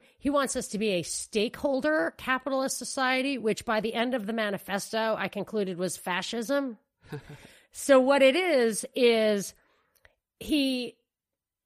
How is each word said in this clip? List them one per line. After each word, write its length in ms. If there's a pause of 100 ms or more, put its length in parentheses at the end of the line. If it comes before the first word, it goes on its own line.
(180)
He 120
wants 240
us 140
to 100
be 120
a 120
stakeholder 1120
capitalist 640
society, 600
which 280
by 140
the 120
end 220
of 120
the 60
manifesto, 840
I 100
concluded 500
was 180
fascism. 840 (320)
<laughs> 80 (540)
So 280
what 220
it 140
is, 580
is 580 (880)
he, 580 (680)